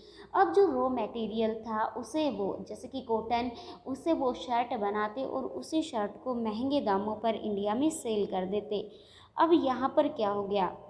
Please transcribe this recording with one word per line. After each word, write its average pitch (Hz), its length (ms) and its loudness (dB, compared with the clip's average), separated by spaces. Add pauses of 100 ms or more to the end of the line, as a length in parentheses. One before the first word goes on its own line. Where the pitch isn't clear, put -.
(340)
अब 349 180 4
जो 392 140 8
raw 254 220 2
material 220 640 -2
था 220 320 -4
उसे 294 440 -2
वो, 196 380 -4
जैसे 220 200 -12
कि 269 120 -8
कॉटन, 226 500 0 (360)
उसे 269 260 0
वो 262 220 2
shirt 247 400 -2
बनाते 208 500 -2
और - 200 -4
उसी 311 380 -2
shirt 220 420 -4
को 254 100 -2
महंगे 233 460 0
दामों 208 360 0
पर 226 180 0
India 208 400 -2
में 285 160 2
sale 220 360 -2
कर 185 200 -2
देते। - 680 -4 (240)
अब 330 140 6
यहाँ 269 440 4
पर 294 120 6
क्या 214 220 0
हो 202 120 0
गया? 190 340 0 (140)